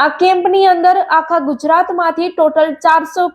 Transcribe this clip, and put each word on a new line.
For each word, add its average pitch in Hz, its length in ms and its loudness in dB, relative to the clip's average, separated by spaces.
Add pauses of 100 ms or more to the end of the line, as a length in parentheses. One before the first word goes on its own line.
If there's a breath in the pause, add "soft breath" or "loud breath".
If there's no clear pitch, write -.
આ 302 60 2 (100)
કેમ્પની 370 520 2
અંદર 349 260 2
આખા 320 500 0
ગુજરાતમાંથી 339 840 -2
ટોટલ 311 360 0 (140)
ચારસો 330 400 0 (120)